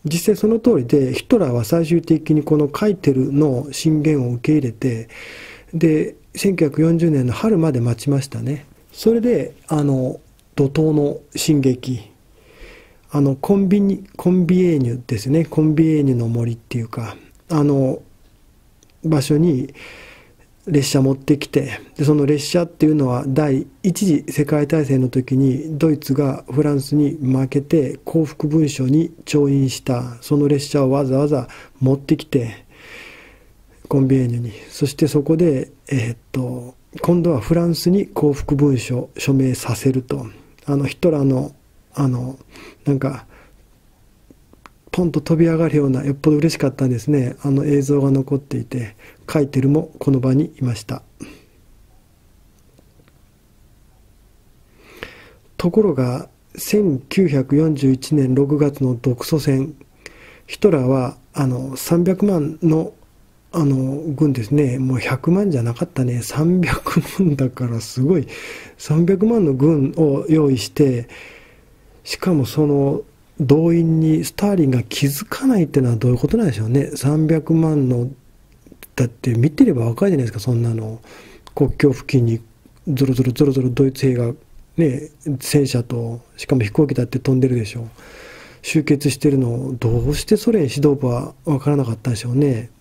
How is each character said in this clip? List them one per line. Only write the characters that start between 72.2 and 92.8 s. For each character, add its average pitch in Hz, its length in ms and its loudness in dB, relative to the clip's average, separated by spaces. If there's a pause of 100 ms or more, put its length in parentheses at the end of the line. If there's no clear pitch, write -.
も 139 120 2
そ 151 220 0
の 139 360 0 (360)
動 156 320 4
員 165 280 2
に 160 260 2
ス - 80 -10
タ 202 140 -2
ー 202 80 2
リ 156 120 4
ン 131 40 2
が 123 120 0
気 - 240 -4
づ - 200 -4
か - 200 -4
な 233 120 4
い 170 40 4
っ 147 40 0
て 139 140 0
の 123 80 2
は 120 60 2
ど 123 140 0
う - 20 4
い - 40 4
う - 20 -6
こ - 100 -2
と 220 100 0
な 233 60 2
ん 180 40 2
で 117 60 0
し 104 80 -6
ょ 110 40 -2
う 113 40 -4
ね。 135 260 0
三 151 320 0
百 160 260 0
万 156 340 2
の、 123 220 0 (840)
だ 120 100 0
っ - 20 -6
て - 260 -4
見 120 160 2
て 143 140 4
れ 190 100 6
ば 117 120 0
わ 117 100 -2
か 196 100 0
る 196 60 2
じ 165 40 2
ゃ - 20 0
な 127 60 0
い - 20 -2
で - 20 -6
す 101 60 -8
か、 107 60 -8
そ 127 120 -4
ん 117 100 0
な 117 120 -2
の。 113 260 -8 (560)
国 135 180 2
境 143 180 4
付 - 140 -8
近 123 200 2
に 113 160 -2 (460)
ゾ 135 180 0
ロ 127 80 0
ゾ 127 100 0
ロ 123 80 0
ゾ 147 140 2
ロ 139 60 2
ゾ 131 100 0
ロ 127 80 0
ド 135 180 2
イ 131 60 -2
ツ - 140 -2
兵 123 80 2
が 120 180 -2 (440)
ね、 147 320 -2 (300)
戦 143 280 0
車 120 160 -2
と、 117 380 -8 (160)
し - 80 -14
か 139 100 0
も 123 80 2
飛 101 80 -4
行 156 140 2
機 127 100 -4
だ 127 80 0
っ 117 40 -4
て 123 120 -6
飛 131 160 0
ん 127 40 0
で 131 80 2
る 123 80 0
で 113 100 -2
し 104 120 -14
ょ 117 40 -10
う。 113 80 -14 (720)
集 156 220 0
結 143 260 0
し - 80 -4
て 147 140 2
る 135 60 2
の 123 300 -2
を 135 60 -6
ど 117 280 0
う 143 140 -2
し - 100 -6
て 214 100 4
ソ 233 160 0
連 196 120 2
指 123 120 -4
導 143 240 4
部 131 80 -2
は 120 260 -4 (120)
わ 143 140 0
か 147 120 0
ら 143 60 2
な 135 80 0
か 113 80 -4
っ 110 40 -6
た 123 140 -4
ん - 20 -2
で 110 60 -4
し - 60 -12
ょ 120 60 -4
う 123 40 -2
ね。 131 340 0 (120)